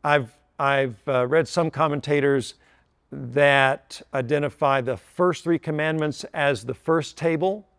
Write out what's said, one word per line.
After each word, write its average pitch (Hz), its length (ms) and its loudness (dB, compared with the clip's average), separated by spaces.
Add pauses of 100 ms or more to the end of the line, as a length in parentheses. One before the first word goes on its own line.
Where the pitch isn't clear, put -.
I've, 147 320 0 (240)
I've, 139 380 0 (100)
uh, 127 200 0
read 156 200 2
some 165 240 -2
commentators 143 840 0 (580)
that 139 880 2 (140)
identify 139 680 0
the 123 160 -4
first - 480 -2
three 170 140 2
commandments 156 760 -4
as 139 320 0
the 123 100 -6
first - 440 -2
table 170 480 -2 (120)